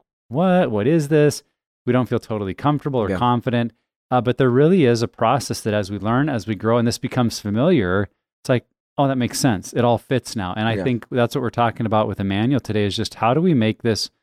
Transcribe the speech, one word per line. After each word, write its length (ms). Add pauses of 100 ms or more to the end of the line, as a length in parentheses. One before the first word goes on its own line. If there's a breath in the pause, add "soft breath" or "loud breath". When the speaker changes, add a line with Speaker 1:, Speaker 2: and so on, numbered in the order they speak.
(280)
Speaker 1:
"What? 440
What 160
is 180
this?" 380 (420)
We 60
don't 160
feel 100
totally 360
comfortable 460
or 100
Speaker 2:
Yeah. 60
Speaker 1:
confident. 560 (380)
Uh, 120
but 160
there 120
really 360
is 160
a 60
process 520
that 140
as 160
we 80
learn, 320
as 160
we 80
grow, 240
and 100
this 100
becomes 420
familiar, 680 (340)
it's 60
like, 160 (320)
"Oh, 100
that 120
makes 200
sense. 360
It 100
all 140
fits 380
now." 200
And 120
I 60
Speaker 2:
Yeah. 100
Speaker 1:
think 260
that's 240
what 80
we're 80
talking 360
about 220
with 120
Emmanuel 400
today, 260
is 100
just 200
how 180
do 80
we 120
make 280
this 280 (120)